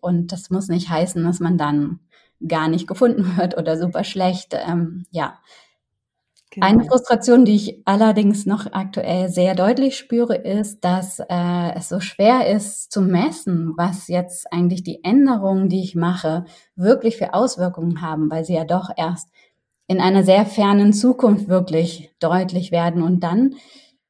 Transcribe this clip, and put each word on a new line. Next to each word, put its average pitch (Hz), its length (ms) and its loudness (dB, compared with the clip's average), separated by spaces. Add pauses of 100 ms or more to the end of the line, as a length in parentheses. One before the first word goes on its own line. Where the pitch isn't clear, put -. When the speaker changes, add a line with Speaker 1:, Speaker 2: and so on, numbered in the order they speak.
Speaker 1:
Und 175 300 -2
das 185 180 -12
muss 190 200 -4
nicht 170 200 -2
heißen, 170 340 -2
dass 170 160 -2
man 170 180 0
dann 147 420 -2 (480)
gar 160 200 0
nicht 170 200 -2
gefunden 196 380 0
<laughs> 175 120 -4
wird 180 200 -2
oder 160 200 -2
super 175 260 -4
schlecht. 185 500 -4
Ähm, 170 580 -4
ja. 165 280 -6 (1120)
Speaker 2:
Genau. 190 140 -2
Speaker 1:
Eine 226 200 6
Frustration, 247 600 4
die 208 100 4
ich - 300 -2
allerdings 202 640 2
noch 202 240 -4
aktuell 185 580 -4
sehr 180 240 2
deutlich 247 420 2
spüre, 233 400 -2
ist, 208 480 -6
dass, 185 360 -2
äh, 175 560 -2
es 175 140 -10
so 180 100 -4
schwer 214 480 2
ist - 440 -4
zu 208 100 -2
messen, 180 760 0
was 180 300 -4
jetzt 180 440 -6
eigentlich 175 300 0
die - 220 -12
Änderungen, 196 680 2
die 185 140 0
ich 180 120 -8
mache, 170 500 -2 (300)
wirklich 226 420 2
für - 180 -4
Auswirkungen 175 680 -2
haben, 156 300 -4
weil 160 140 -4
sie 175 100 -2
ja 160 100 -2
doch 180 320 -2
erst 170 320 -6 (560)
in 185 160 0
einer 190 220 4
sehr 190 240 6
fernen 202 440 4
Zukunft 220 580 2
wirklich 170 720 -2
deutlich 180 520 -2
werden. 170 320 0
Und 180 160 2
dann 208 340 0 (560)